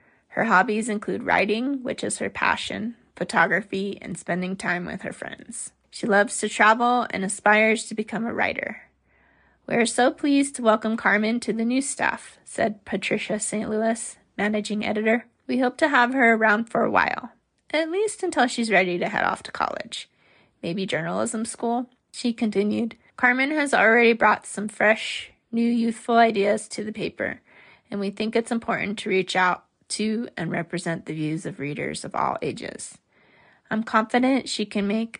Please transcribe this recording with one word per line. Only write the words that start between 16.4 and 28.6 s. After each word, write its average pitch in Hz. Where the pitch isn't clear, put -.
for 240
a 220
while, -
at 320
least 415
until 320
she's 233
ready 180
to -
head 208
off -
to -
college. -
Maybe 185
journalism 214
school," 240
she 240
continued. 214
"Carmen 262
has 285
already 226
brought 214
some 208
fresh, -
new 233
youthful 233
ideas 214
to -
the 214
paper, -
and 202
we 196
think 214
it's 233
important 220